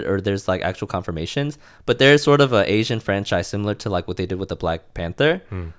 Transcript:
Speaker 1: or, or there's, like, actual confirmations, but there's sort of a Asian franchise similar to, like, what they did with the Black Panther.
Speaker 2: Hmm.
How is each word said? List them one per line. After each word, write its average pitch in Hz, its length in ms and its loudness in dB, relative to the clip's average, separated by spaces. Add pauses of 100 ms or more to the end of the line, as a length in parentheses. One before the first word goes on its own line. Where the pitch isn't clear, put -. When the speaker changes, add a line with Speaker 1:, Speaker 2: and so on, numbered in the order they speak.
Speaker 1:
or, 98 120 0
or 95 60 -2
there's, 98 260 -2
like, 92 160 0
actual 95 240 -4
confirmations, 90 720 -6 (260)
but 120 140 0
there's 143 240 6
sort 143 180 6
of 131 120 4
a 101 180 6
Asian 110 280 0
franchise 98 460 -2
similar 104 300 -4
to, - 160 -8
like, 90 160 -2
what 87 100 -6
they 92 80 -2
did 92 140 -6
with 95 100 -6
the 85 60 -6
Black 82 400 -6
Panther. 139 540 -2
Speaker 2:
Hmm. 90 180 -8 (120)